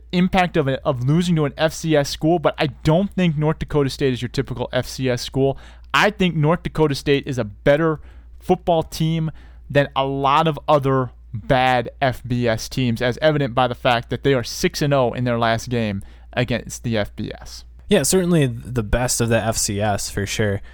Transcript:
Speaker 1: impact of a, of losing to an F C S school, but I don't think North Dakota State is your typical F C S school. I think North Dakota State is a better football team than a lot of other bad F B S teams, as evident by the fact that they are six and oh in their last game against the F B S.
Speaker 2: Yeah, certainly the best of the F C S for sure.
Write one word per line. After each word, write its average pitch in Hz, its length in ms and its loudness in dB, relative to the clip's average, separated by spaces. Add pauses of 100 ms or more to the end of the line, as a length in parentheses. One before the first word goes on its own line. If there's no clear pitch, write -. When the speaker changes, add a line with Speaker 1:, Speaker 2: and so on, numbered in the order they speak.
(120)
Speaker 1:
impact 180 440 2
of 143 120 2
a, 131 180 -2
of 127 220 -2
losing 175 280 2
to 151 100 0
an 135 100 -6
F 156 160 0
C 160 240 0
S 143 140 2
school, 165 280 0
but 147 200 0
I 151 100 0
don't 160 440 0
think 175 240 0
North 151 220 0
Dakota 143 320 0
State 135 220 -2
is 117 100 -6
your 120 60 -6
typical 123 440 -6
F 127 140 -2
C 131 220 -4
S 120 140 -2
school. 135 360 -2 (360)
I 175 160 6
think 180 260 0
North 156 260 2
Dakota 156 320 0
State 139 320 0
is 127 120 -4
a 117 60 -2
better 147 560 0 (380)
football 175 460 0
team 160 480 -2 (360)
than 143 280 2
a 135 80 2
lot 139 420 2
of 151 120 0 (100)
other 135 420 2 (240)
bad 127 560 2 (120)
F 127 240 -2
B 120 200 0
S 110 220 -2
teams, 120 320 -2
as 123 220 0
evident 147 320 2
by 127 120 2
the 120 80 -2
fact 120 360 0
that - 120 -4
they 139 120 4
are 120 100 0
six - 380 -2
and 143 100 2
oh 127 200 2
in 123 120 -4
their 120 140 0
last 117 320 0
game 107 320 -2 (320)
against - 500 -4
the 113 140 0
F 101 180 -4
B 104 160 -8
S. - 320 -16 (240)
Speaker 2:
Yeah, 190 140 4
certainly 175 440 4
the 120 360 -4
best 117 380 0
of 117 100 2
the 113 120 2
F 113 140 -2
C 101 240 -4
S 101 300 -2
for 98 160 -4
sure. 101 340 -2 (140)